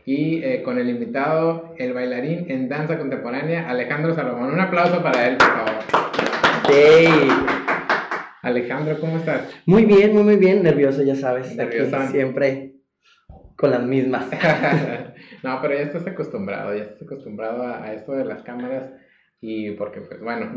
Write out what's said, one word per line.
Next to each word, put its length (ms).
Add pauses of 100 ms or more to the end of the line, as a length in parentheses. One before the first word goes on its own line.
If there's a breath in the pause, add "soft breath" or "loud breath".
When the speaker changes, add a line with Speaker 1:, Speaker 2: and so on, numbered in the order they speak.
Speaker 1:
y, 380
eh, 200
con 140
el 120
invitado, 880
el 160
bailarín 580
en 160
danza 300
contemporánea, 720
Alejandro 440
Salomón. 380
Un 80
aplauso 420
para 280
él, 80
por 100
favor. 240 (1000)
Speaker 2:
Yay. 600 (1120)
Speaker 1:
Alejandro, 580
¿cómo 160
estás? 280 (220 loud breath)
Speaker 2:
Muy 200
bien, 280
muy, 100
muy 120
bien. 260
Nervioso, 420
ya 120
sabes. 360
Aquí 60
Speaker 1:
Nerviosón. 520
Speaker 2:
siempre 680 (800)
con 160
las 120
mismas. 460
Speaker 1:
<laughs> 840 (300 loud breath)
No, 180
pero 120
ya 80
estás 240
acostumbrado, 720
ya 80
estás 180
acostumbrado 640
a, 200
a 100
esto 180
de 140
las 180
cámaras 480 (480 soft breath)
y 320
porque, 300
pues, 200
bueno, 360